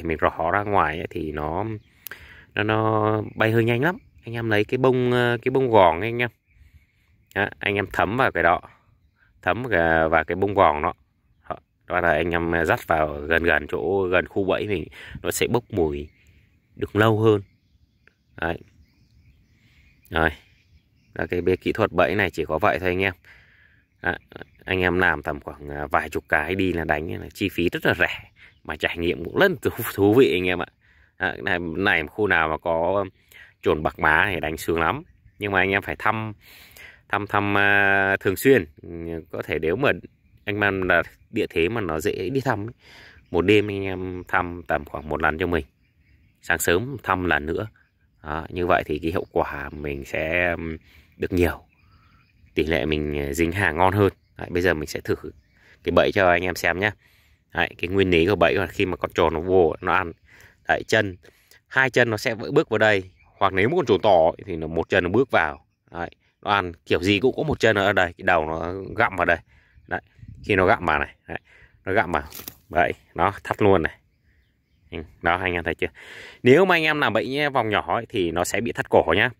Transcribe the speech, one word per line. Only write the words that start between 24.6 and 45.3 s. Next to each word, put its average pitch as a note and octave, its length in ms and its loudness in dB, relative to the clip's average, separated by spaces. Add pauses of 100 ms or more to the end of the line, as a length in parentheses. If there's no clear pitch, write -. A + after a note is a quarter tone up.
anh F#2 160 -2
em F2+ 180 2
làm D#2+ 240 2
tầm D2 160 -6
khoảng, D2 300 -14
à, D2 180 -8
vài D#2 220 0
chục - 200 -6
cái D#2+ 260 0
đi F#2+ 180 0
là D#2+ 100 -2
đánh D#2+ 380 -2
là D#2+ 120 -14
chi G2+ 160 -4
phí - 200 -2
rất - 160 -6
là B2+ 80 2
rẻ, - 380 -2 (320)
mà D#2+ 120 -8
trải - 220 -4
nghiệm E2+ 280 -4
cũng - 140 -4
rất F#3+ 120 2 (100)
thú, F#2+ 100 -2 (220)
thú G2+ 200 4
vị A#2+ 200 6
anh F2+ 140 0
em F2 140 -2
ạ. - 40 -4 (540)
Đó, F#2 140 -2 (100)
này, F2+ 160 -2
này F2 480 0
khu G#2 200 -2
nào E2 220 2
mà D#2 80 -2
có F2 480 0 (560)
trồn D#2 220 0
bạc D2 160 -4
má E2 340 4
thì E2 60 -4
đánh D#2 180 -6
sướng E2 220 -2
lắm. G2 240 0 (360)
Nhưng G#2 120 -6
mà F#2+ 80 4
anh F#2+ 120 2
em G2 100 2
phải - 180 -8
thăm, A2 340 -2 (760)
thăm, G#2 180 -2
thăm, G2+ 300 2
à, G2 600 4
thường G2 180 -2
xuyên. B2+ 300 4 (160)
Ừ, F2 80 -18 (420)
có - 100 -10
thể E2 180 -4
nếu D#2+ 160 0
mà B2 160 2 (540)
anh G#2 140 -4
em G2 220 0
là F2+ 220 2 (260)
địa G#2 200 -2
thế E2+ 200 0
mà A2+ 120 -4
nó D#2+ 180 -4
dễ F#2+ 300 -4
đi C3+ 120 -2
thăm A2+ 260 -2
ấy, A#2+ 60 -12 (580)
một F2 100 0
đêm G#2 280 4
anh G2 140 -6
em F#2 440 -8
thăm F2 400 -2
tầm D2 180 -2
khoảng D2+ 240 -12
một D2 120 -4
lần D#2 160 0